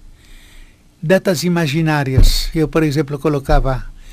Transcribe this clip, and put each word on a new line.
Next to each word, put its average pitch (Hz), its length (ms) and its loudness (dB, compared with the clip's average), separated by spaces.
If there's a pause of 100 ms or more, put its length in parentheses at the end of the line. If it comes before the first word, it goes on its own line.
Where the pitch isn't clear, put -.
(1040)
datas 180 420 0
imaginárias. 156 1080 2
Eu, 156 140 0
por 160 140 0
exemplo, 147 360 -2
colocava 139 680 0 (280)